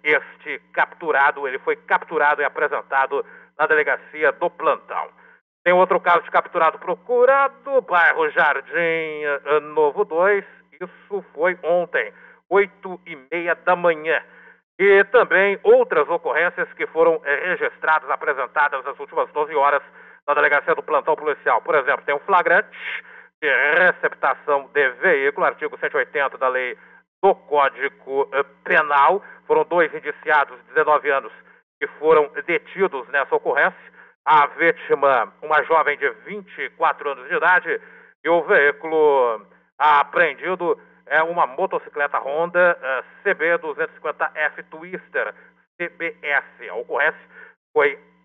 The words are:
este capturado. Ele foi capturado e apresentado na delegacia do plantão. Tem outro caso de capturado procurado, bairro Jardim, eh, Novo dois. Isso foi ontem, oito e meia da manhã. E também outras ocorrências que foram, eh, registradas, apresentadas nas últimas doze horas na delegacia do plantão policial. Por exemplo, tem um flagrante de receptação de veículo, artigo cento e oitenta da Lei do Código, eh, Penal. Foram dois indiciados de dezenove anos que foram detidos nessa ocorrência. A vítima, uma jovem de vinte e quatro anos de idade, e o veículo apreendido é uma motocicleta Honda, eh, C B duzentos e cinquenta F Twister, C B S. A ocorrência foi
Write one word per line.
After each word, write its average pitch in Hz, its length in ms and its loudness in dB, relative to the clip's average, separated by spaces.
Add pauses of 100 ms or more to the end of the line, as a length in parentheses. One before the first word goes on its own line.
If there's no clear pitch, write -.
este 151 560 -4 (140)
capturado. 143 720 -2
Ele 127 140 -6
foi 151 160 -4
capturado 147 680 -2
e - 20 0
apresentado 135 800 -4 (320)
na 156 120 0
delegacia 151 640 0
do 175 180 -4
plantão. 101 580 -4 (540)
Tem 175 100 2
outro 185 280 4
caso 175 220 2
de - 100 -18
capturado 165 480 0
procurado, 269 1000 0
bairro 165 480 2
Jardim, 143 440 -2
eh, 151 840 -2
Novo 151 440 0
dois. 190 400 0 (280)
Isso 180 600 -12
foi 175 300 -2
ontem, 160 500 -2 (380)
oito 190 560 -2
e 165 100 -16 (140)
meia 170 240 -4
da 175 220 0
manhã. 160 440 0 (600)
E 196 240 6
também 196 580 2
outras 202 460 4
ocorrências 165 640 -2
que 160 160 -6
foram, 160 360 2
eh, 143 300 -2
registradas, 151 560 -2
apresentadas 143 720 -2
nas 135 140 -10
últimas 143 320 -6
doze 151 240 -6
horas 143 280 2 (440)
na 147 80 0
delegacia 147 400 2
do - 80 -6
plantão 151 320 -2
policial. 143 480 -2
Por 165 140 0
exemplo, 131 280 0
tem 143 120 -2
um 143 40 -6
flagrante 180 560 0 (640)
de 151 80 -2 (260)
receptação 147 1000 0
de 139 220 2
veículo, 143 520 0
artigo 139 320 -6
cento 151 160 -8
e 147 40 0
oitenta 131 400 -4
da 131 100 -2
Lei 127 280 -4 (460)
do 190 140 4
Código, 135 960 -2
eh, - 120 -2 (200)
Penal. 156 580 2 (240)
Foram 151 180 2
dois 165 280 0
indiciados 143 680 -2
de - 80 -20
dezenove 147 420 0
anos 127 220 -4 (480)
que 143 60 -6 (120)
foram 151 320 4 (160)
detidos 165 600 -4
nessa 139 260 -2
ocorrência. 151 580 -2 (320)
A 147 220 4
vítima, 139 840 0 (100)
uma 151 220 0
jovem 147 340 0
de 139 100 -2 (160)
vinte 190 340 -16
e 135 120 -10
quatro 147 400 -4
anos 131 180 -12
de 175 60 -6
idade, 165 460 0 (440)
e 156 40 -2
o 170 160 2
veículo 143 1000 2 (320)
apreendido 151 1040 0 (260)
é 147 180 2
uma 165 200 0
motocicleta 143 760 -4
Honda, 175 600 0
eh, 131 240 -6 (200)
C 196 100 0
B 165 240 -2
duzentos 156 340 -8
e - 40 -20
cinquenta 156 360 -6
F 156 320 -6
Twister, 160 680 -10 (420)
C 175 120 -8
B 165 340 -10
S. 135 480 -6
A 90 60 -12
ocorrência 139 440 -4 (540)
foi 143 240 2 (260)